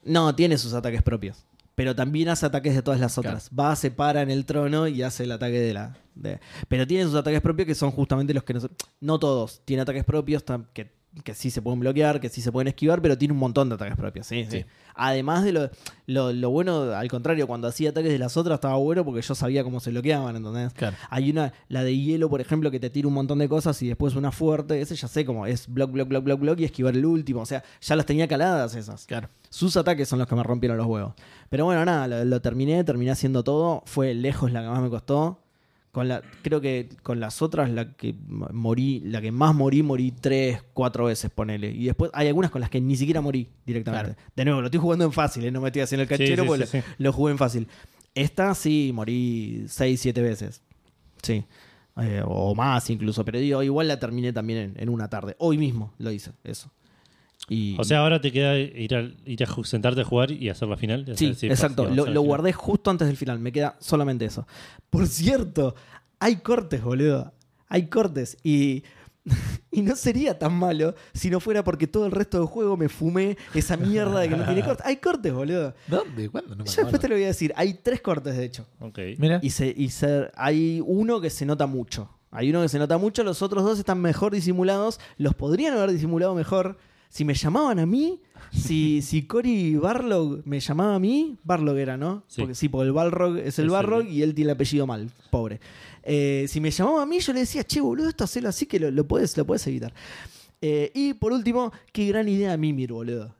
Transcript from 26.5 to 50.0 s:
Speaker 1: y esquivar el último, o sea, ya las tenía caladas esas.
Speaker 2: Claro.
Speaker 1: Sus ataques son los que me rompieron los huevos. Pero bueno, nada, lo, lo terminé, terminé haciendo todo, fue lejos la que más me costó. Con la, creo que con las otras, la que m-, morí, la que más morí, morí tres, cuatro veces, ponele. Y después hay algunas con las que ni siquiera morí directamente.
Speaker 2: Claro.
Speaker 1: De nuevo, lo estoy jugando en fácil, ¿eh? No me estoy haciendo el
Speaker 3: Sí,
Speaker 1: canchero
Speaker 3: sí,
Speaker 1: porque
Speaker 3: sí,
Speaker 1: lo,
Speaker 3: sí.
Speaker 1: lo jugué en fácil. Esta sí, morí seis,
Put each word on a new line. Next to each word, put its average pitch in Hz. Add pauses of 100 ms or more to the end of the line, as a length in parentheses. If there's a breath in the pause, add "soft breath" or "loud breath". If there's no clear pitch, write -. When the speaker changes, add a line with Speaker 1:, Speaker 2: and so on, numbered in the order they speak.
Speaker 1:
y 160
esquivar 127
el 131
último, 143
o 113
sea, 127 (160 loud breath)
ya -
las 151
tenía 151
caladas 135
esas. 107
Speaker 2:
Claro. 117 (220 soft breath)
Speaker 1:
Sus 180
ataques 156
son 123
los 123
que -
me 117
rompieron 117
los 113
huevos. 107 (360 loud breath)
Pero 143
bueno, 175
nada, 156
lo, 120
lo 123
terminé, 135
terminé 131
haciendo 131
todo, 151
fue 135
lejos 131
la 117
que 113
más 127
me 127
costó. 143 (500)
Con 127
la, 123 (220)
creo 151
que 127 (120)
con 120
las 110
otras, 156
la 117
que -
m-, 101
morí, 117
la 107
que 110
más 147
morí, 139
morí 127
tres, 131 (120)
cuatro 120
veces, 113
ponele. 107
Y 113
después 160
hay 147
algunas 165
con 131
las 113
que 131
ni 131
siquiera 147
morí 135 (160)
directamente. 110
Speaker 2:
Claro. -
Speaker 1:
De 131
nuevo, 139
lo 123
estoy 147
jugando 170
en 151
fácil, 131
¿eh? 120
No 127
me 135
estoy 139
haciendo 135
el 127
Speaker 3:
Sí, 139
Speaker 1:
canchero 139
Speaker 3:
sí, 131
Speaker 1:
porque 131
Speaker 3:
sí, 143
Speaker 1:
lo, 123
Speaker 3:
sí. - (100)
Speaker 1:
lo 135
jugué 143
en 143
fácil. 117 (460 loud breath)
Esta 185
sí, 151
morí 113
seis, 131